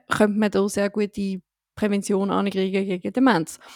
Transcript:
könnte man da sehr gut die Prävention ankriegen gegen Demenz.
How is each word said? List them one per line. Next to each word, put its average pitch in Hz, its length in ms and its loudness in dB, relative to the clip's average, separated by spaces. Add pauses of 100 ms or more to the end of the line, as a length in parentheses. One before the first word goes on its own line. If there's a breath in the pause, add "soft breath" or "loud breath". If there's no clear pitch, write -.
könnte 208 300 2
man 208 120 2
da 196 160 2
sehr 202 220 -2
gut 208 260 -4
die 196 260 -4 (340)
Prävention 202 560 0
ankriegen 190 540 0
gegen 190 280 -6
Demenz. 233 460 2 (160 loud breath)